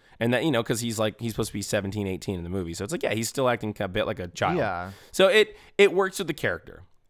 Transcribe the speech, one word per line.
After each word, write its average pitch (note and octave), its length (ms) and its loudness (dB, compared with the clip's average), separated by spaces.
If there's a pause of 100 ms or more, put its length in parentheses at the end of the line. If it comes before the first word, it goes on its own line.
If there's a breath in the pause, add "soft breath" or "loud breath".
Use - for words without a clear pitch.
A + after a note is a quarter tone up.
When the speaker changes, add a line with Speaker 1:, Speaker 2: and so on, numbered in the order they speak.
(200 soft breath)
Speaker 1:
And A#2+ 140 2
that, B2 120 2
you D#3+ 60 2
know, A#2 100 2
'cause A#2 200 -2
he's A#2 180 -4
like, A2 200 0
he's A#2 140 -4
supposed A2 160 -2
to - 40 -20
be G#2 100 -6
seventeen, G2+ 420 -2
eighteen F#2+ 320 -4
in E2+ 60 -6
the E2+ 60 -8
movie. F2 260 -4
So G2 80 -6
it's G#2+ 80 -6
like, F3 120 -6
yeah, - 120 0
he's A2 120 -2
still C3 220 0
acting A2+ 300 -2
a G2+ 80 -2
bit G2 180 0
like G2 140 -4
a F2+ 80 -8
child. F#2 320 0
Speaker 2:
Yeah. F#2 320 -2 (200 loud breath)
Speaker 1:
So F#3+ 180 6
it, G#3 280 4 (220 loud breath)
it G3 140 8
works F#3 260 0
with F3 80 -4
the E3 60 -2
character. - 500 -4 (260)